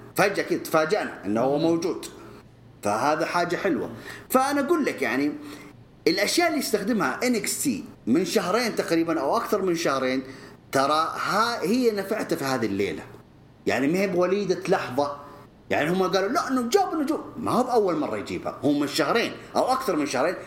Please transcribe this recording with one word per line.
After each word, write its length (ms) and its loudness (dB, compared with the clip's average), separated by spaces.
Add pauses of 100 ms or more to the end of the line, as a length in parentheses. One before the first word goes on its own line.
(160)
فجأة 280 2
كده 200 -2
تفاجأنا 600 0
إنه 160 2
هو 160 2
موجود. 480 0 (800)
فهذا 420 2
حاجة 300 0
حلوة. 340 0 (400)
فأنا 320 2
أقول 240 2
لك، 160 -2
يعني، 300 2 (760)
الأشياء 400 2
اللي 120 0
يستخدمها 680 0
إن 80 2
إكس 280 -2
تي 220 -2 (220)
من 180 4
شهرين 500 0
تقريبًا 460 0
أو 160 2
أكثر 240 0
من 140 2
شهرين، 480 0 (480)
ترى 380 2 (200)
ها-، 320 0
هي 300 2
نفعته 440 -2
في 100 -4
هذه 200 0
الليلة. 380 -2 (640)
يعني، 220 2
ما 120 2
هي 80 2
بوليدة 520 0 (100)
لحظة. 460 0 (540)
يعني، 200 0
هم 140 2
قالوا: 260 2
"لا، 180 0
إنه 220 0
جاب 260 2
نجوم." 260 -2 (160)
ما 140 -4
هو 120 4
بأول 320 2
مرة 220 -2
يجيبها، 480 -6
هو 60 4
من 160 2
شهرين 440 0 (240)
أو 160 2
أكثر 240 0
من 100 0
شهرين، 300 0 (120)